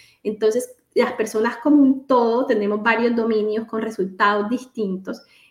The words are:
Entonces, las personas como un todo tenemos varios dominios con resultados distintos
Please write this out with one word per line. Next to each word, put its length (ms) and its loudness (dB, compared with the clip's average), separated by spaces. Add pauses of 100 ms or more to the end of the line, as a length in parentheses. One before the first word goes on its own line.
(240)
Entonces, 520 -2 (180)
las 200 0
personas 440 -4
como 240 4
un 240 2
todo 400 2
tenemos 380 0
varios 320 0
dominios 500 0
con 160 -6
resultados 680 0
distintos 720 -6 (300)